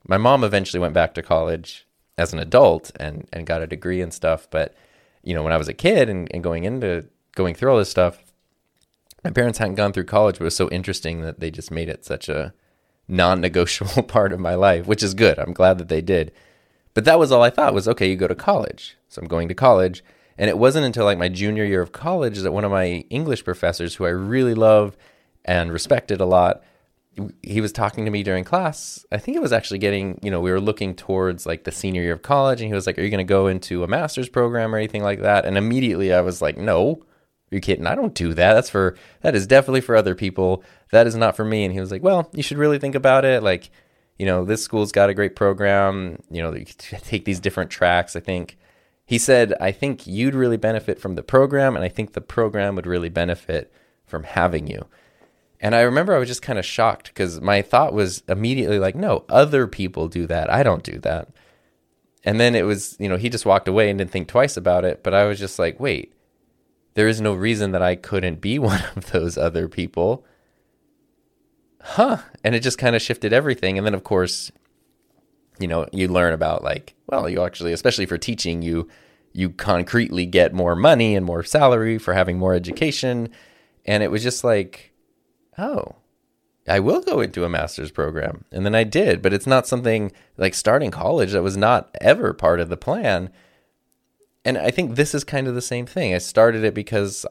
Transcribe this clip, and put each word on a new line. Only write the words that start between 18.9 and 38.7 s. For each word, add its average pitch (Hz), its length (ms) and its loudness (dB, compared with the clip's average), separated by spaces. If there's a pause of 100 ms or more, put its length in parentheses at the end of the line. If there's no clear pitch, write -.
So - 140 -18
I'm 85 60 -12
going 85 200 -2
to 87 60 -8
college. 92 480 4 (340)
And 104 140 0
it 87 80 -2
wasn't 135 280 4
until, 113 180 -2
like, 101 140 2
my 87 100 0
junior 104 360 -2
year 98 180 0
of 85 100 -6
college 147 460 -4
that 92 140 -2
one 101 120 -2
of 101 80 0
my 90 380 0
English 139 340 -4
professors, 85 500 -4
who 92 120 -2
I 85 40 0
really 113 440 0
love 107 420 6 (480)
and 85 280 0
respected 95 480 -2
a 95 40 0
lot, 90 380 4 (800)
he 101 180 -4
was 107 100 -4
talking 107 340 -4
to 110 60 -4
me 104 120 -4
during 92 200 -2
class. - 720 -4
I 104 60 -4
think 254 180 -6
it 330 60 -2
was 143 100 -2
actually 107 260 -2
getting, 98 440 -2
you 104 80 -6
know, 90 100 -2
we 90 100 0
were 92 100 0
looking 101 360 -4
towards, 92 500 -4
like, 85 180 -6
the 82 60 -8
senior 92 320 -4
year 85 120 -2
of 82 80 -8
college, 135 380 0
and 110 80 -6
he 107 60 -4
was 95 120 -4
like, - 120 -2
"Are - 40 -4
you 101 80 -2
gonna 98 140 -2
go 98 220 4
into 92 380 -4
a 85 40 -4
master's 131 400 -4
program 117 460 -2
or 110 40 -2
anything 107 240 -4
like 101 180 -2
that?" 101 240 4
And 95 120 -2
immediately 104 560 0
I 90 100 6
was 90 200 -4
like, 76 140 -2
"No, 107 460 0 (500)
are - 20 -4
you 98 60 -4
kidding? - 260 -2
I - 80 0
don't 240 200 -4
do 85 200 -2
that. 90 200 6
That's 113 160 2